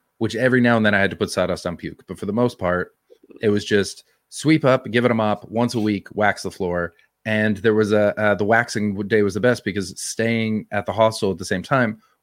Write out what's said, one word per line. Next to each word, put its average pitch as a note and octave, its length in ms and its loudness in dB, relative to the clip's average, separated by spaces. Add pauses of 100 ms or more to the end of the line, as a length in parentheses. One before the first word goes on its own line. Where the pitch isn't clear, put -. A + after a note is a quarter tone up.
(180)
which A2+ 180 -4
every B2+ 240 2
now A#2+ 160 4
and A2 100 4
then G#2 80 4
I G2 60 4
had G2 100 2
to G2+ 60 -10
put G2+ 160 -2
sawdust F2+ 340 -2
on E2+ 100 -6
puke. - 300 -14
But F2+ 120 -14
for - 80 -10
the G2+ 60 -6
most A#2+ 280 0
part, F2+ 340 -2 (460)
it A2+ 80 0
was G#2 160 0
just - 400 -2 (240)
sweep D3+ 360 0
up, B2+ 260 2
give A#2 140 2
it B2 60 4
a A#2 40 0
mop G#2+ 360 -2
once A#2+ 240 -2
a A#2+ 60 -2
week, G#2 340 -2
wax G#2 300 0
the F#2+ 80 -6
floor. F2 420 -4 (320)
And G#2+ 320 0
there G#2+ 160 2
was G#2+ 180 2
a, G#2 260 2
uh, G#2 180 2
the G#2 80 -2
waxing G#2+ 500 2
w-, G2+ 140 -6
day G#2+ 140 2
was G2 120 0
the G#2+ 60 -4
best A#2 240 0
because F#2+ 360 -6
staying A2+ 720 -4
at G#2 160 -4
the G2+ 60 -4
hostel A2 400 2
at F2 60 -6
the F#2+ 60 -10
same F2+ 180 -4
time A#2+ 380 -2 (220)